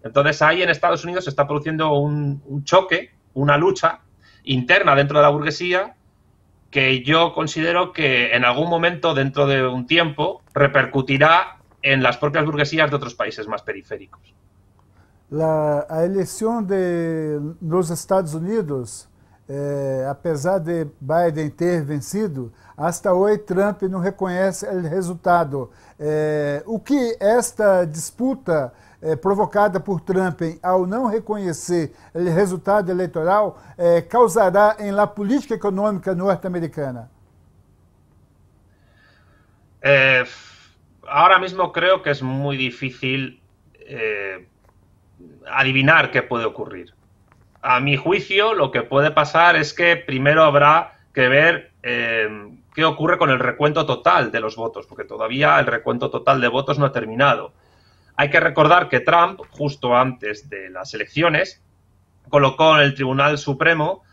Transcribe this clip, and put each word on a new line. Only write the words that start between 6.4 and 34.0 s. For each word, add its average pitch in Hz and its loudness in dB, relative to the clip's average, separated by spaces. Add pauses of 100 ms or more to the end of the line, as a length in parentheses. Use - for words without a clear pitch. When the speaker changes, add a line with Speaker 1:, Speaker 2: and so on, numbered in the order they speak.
Speaker 1:
que 131 0
yo 160 2
considero 165 -2
que 127 0
en 123 2
algún 131 0
momento, 170 0
dentro 135 0
de 135 2
un 127 -4
tiempo, 165 -2 (100)
repercutirá 139 2 (240)
en 135 0
las 123 2
propias 147 -2
burguesías 147 0
de 147 -4
otros 139 -8
países 107 -8
más 107 -8
periféricos. 98 -14 (960)
Speaker 2:
La, 151 0
a 160 0
eleição 214 -2
de, 170 -2 (200)
nos 170 -2
Estados 175 -2
Unidos, 160 -6 (400)
eh, 139 -6
apesar 165 -2
de 160 -4 (140)
Biden 156 0
ter 170 -2
vencido, 147 -6 (240)
hasta 170 -2
hoy 202 2
Trump 202 -2
não 190 -4
reconhece 190 -2
o 190 -4
resultado. 170 -2 (280)
Eh, 151 -2
o 220 -6
que 254 -2
esta 208 2
disputa, 160 -4 (300)
eh, 160 -2
provocada 196 0
por 185 -4
Trump 185 -2
em, 165 -6
ao 185 0
não 233 -4
reconhecer 196 -4 (220)
o 170 -4
resultado 185 0
eleitoral, 180 -2 (180)
eh, 170 2